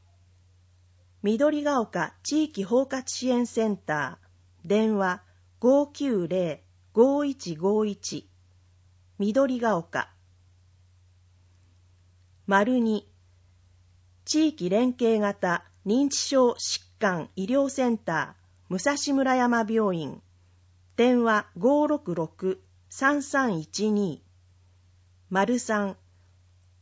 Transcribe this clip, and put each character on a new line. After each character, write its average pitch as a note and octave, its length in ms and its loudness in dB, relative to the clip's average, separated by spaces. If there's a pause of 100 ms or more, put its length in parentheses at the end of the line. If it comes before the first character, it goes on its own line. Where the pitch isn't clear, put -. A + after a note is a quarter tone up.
(1200)
緑 C#4+ 420 2
が C#4+ 160 0
丘 F3 420 -4
地 D4+ 220 0
域 G3+ 200 -6
包 B3 200 2
括 C4 220 -8
支 - 220 -6
援 A#3+ 180 2
セ A3 200 -2
ン G#3 100 -2
タ D3 420 -6 (460)
ー。 E3 40 -12
電 G#3+ 280 2
話、 F#3+ 260 -2 (360)
五 C#4 280 4
九 A#3+ 420 -4
零 F3 320 -2 (320)
五 C#4 320 4
一 C4 320 -6
五 G#3 300 0
一。 G3 420 -10 (920)
緑 B3 400 2
が A3 200 0
丘。 - 320 -6 (2250)
丸 G3+ 320 2
二、 A3 300 -2 (1200)
地 D#4 220 2
域 F3 200 -6
連 B3 300 2
携 A3+ 220 2
型 G3 440 -2 (220)
認 C4 220 2
知 - 100 -6
症 C4 340 2
疾 - 280 -8 (180)
患 F3+ 380 -2
医 F#3+ 80 -6
療 C4+ 260 0
セ B3+ 180 -2
ン A3 100 0
タ D3+ 380 -4 (320)
ー、 F3+ 60 -6
武 F#3+ 40 -2
蔵 C#4+ 360 -2
村 C4 200 2
山 A#3+ 300 2
病 G#3 320 0
院。 D3 260 -8 (720)
電 A#3+ 260 4
話、 A3 340 0
五 C#4+ 300 2
六 D4 280 -2
六 F3+ 480 -6 (260)
三 C#4 340 0
三 C4 360 -2
一 F#3+ 320 -4
二。 G3 320 -2 (1080)
丸 G3+ 280 0
三、 G#3 380 -4 (840)